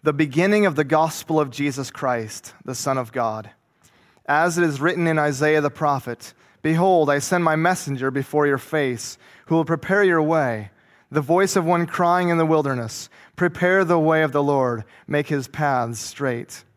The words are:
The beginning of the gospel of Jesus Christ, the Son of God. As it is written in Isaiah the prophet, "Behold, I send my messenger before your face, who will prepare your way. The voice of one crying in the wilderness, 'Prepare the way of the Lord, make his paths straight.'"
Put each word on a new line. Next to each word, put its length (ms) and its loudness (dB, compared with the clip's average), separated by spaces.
The 100 2
beginning 540 2
of 100 0
the 80 0
gospel 560 0
of 100 0
Jesus 400 -4
Christ, 640 -6
the 120 -8
Son 240 -2
of 120 -6
God. 420 -4
As 320 2
it 60 4
is 140 0
written 280 0
in 120 2
Isaiah 440 2
the 80 0
prophet, 640 -4
"Behold, 480 4
I 120 2
send 220 -2
my 140 2
messenger 540 -2
before 360 0
your 120 0
face, 580 -4
who 80 0
will 100 2
prepare 400 0
your 160 4
way. 480 -2
The 120 -2
voice 340 2
of 80 0
one 220 2
crying 420 0
in 80 2
the 80 2
wilderness, 640 -2
'Prepare 480 2
the 160 2
way 240 2
of 100 0
the 100 0
Lord, 420 0
make 220 -2
his 200 -4
paths 520 -2
straight.'" 640 -8